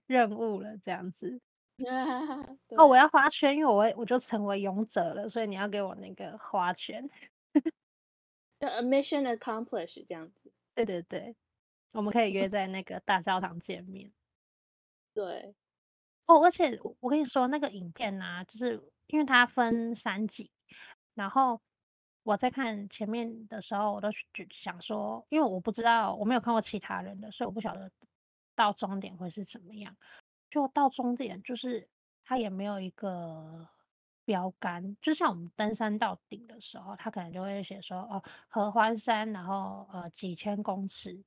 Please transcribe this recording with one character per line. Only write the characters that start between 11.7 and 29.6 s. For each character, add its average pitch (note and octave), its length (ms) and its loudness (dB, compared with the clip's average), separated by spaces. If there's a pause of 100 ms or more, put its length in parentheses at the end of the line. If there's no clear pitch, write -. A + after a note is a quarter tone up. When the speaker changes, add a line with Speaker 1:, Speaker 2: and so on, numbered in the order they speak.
Speaker 1:
我 A3 100 -6
们 G#3+ 100 -2
可 A#3 120 4
以 G3 80 -2
约 G3 160 0
在 F#3+ 200 -2
那 F#3+ 160 -6
个 - 160 -10
大 F#3+ 200 0
教 F#3 200 0
堂 F3 180 -6
见 F3+ 260 -10
面。 F#3+ 280 -18 (500)
Speaker 2:
<laughs> - 520 -20
对。 G3+ 400 -8 (720)
Speaker 1:
哦， C#4+ 180 10
而 F4+ 60 10
且 C#4+ 340 0
我， - 160 -10
我 B3 100 -2
跟 D4 100 4
你 D4 40 2
说 B3+ 240 0
那 D4 100 -2
个 C#4 120 -2
影 F3+ 220 -10
片 G3 280 -6
啊， F3+ 240 -8
就 - 140 -20
是 A#3 220 -4 (260)
因 D4+ 120 -2
为 D4+ 60 2
它 B3 220 8
分 A#3 480 0
三 G#3 320 -4
集， - 240 -10 (640)
然 G3 160 -4
后 B3+ 300 2 (640)
我 G#3 140 2
在 B3+ 140 2
看 A3 380 -6
前 G#3 200 -6
面 A3+ 400 -6
的 A3 140 -12
时 - 120 -6
候， G#3 200 0
我 G#3 60 -8
都 G#3 100 -2 (240)
觉， F#3 160 -12
想 F3 320 -10
说， G#3+ 480 -6
因 D#4 100 2
为 C#4 80 4
我 F#3 120 -2
不 G#3 120 -4
知 A3+ 100 -4
道， A3+ 340 4
我 G#3 80 -4
没 A#3+ 100 2
有 A3+ 60 4
看 A#3 120 -2
过 A3 80 4
其 - 180 -4
他 F#3 220 -6
人 F#3+ 200 -12
的， G#3+ 100 -14
所 - 140 -6
以 - 20 -6
我 F#3+ 60 -8
不 G#3+ 80 -6
晓 G#3 140 -6
得 F#3+ 160 -14 (640)
到 G#3 180 2
终 G3 280 -6
点 F#3+ 160 -12
会 F3 140 -8
是 G#3 140 -10
怎 - 180 -14